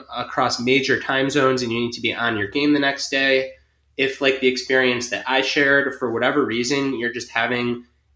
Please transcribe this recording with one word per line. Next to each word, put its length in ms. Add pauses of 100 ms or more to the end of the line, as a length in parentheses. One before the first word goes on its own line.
(160)
across 440
major 400
time 300
zones 320
and 100
you 80
need 140
to 80
be 140
on 200
your 120
game 260
the 60
next 300
day, 420 (440)
if, 240
like, 200
the 80
experience 640
that 180
I 140
shared, 580
for 120
whatever 320
reason, 540
you're 160
just 160
having 560 (300)